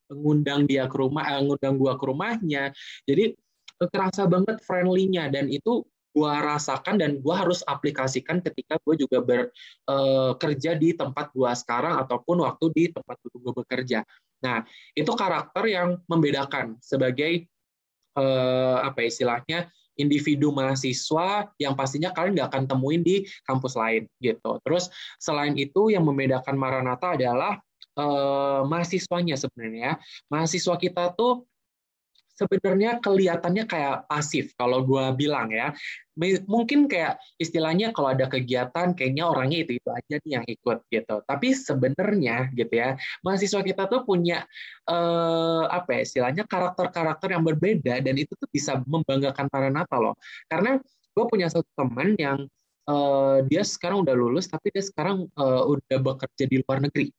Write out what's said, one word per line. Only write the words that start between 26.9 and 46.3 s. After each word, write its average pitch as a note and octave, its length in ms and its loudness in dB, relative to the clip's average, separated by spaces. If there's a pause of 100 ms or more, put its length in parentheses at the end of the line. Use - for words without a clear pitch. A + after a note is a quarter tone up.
adalah, C3 400 0 (400)
eh, C#3 640 2
mahasiswanya E3+ 720 -2
sebenarnya. A#2+ 640 -6 (320)
Mahasiswa E3 480 0
kita F3+ 320 -2
tuh B3 320 0 (960)
sebenarnya G3 640 0
kelihatannya F#3+ 640 2
kayak C#3+ 400 -4
pasif D3 480 -4
kalau B2 240 2
gua C3 320 2
bilang C3 400 -2
ya. C3 240 -2 (400)
Mi-, F#3 320 0
mungkin A#3 400 4
kayak E3+ 320 -2 (160)
istilahnya E3+ 560 0
kalau C#3 240 0
ada C3 160 2
kegiatan B2+ 640 0
kayaknya C3+ 320 0
orangnya C#3 360 2
itu-itu B2 280 -6
aja B2 220 -8 (100)
nih D3+ 160 -8
yang A#2 80 -8
ikut A2+ 300 -2 (100)
gitu. A2 400 -4
Tapi C#3 240 -2
sebenarnya C3+ 1040 0
gitu D3 160 -2
ya, B2 240 0 (240)
mahasiswa G3 400 -2
kita F#3 320 -2
tuh B3 160 0
punya, F3 400 0 (400)
eh, E3 800 2
apa F3 320 0
ya, - 40 -
istilahnya C3+ 440 0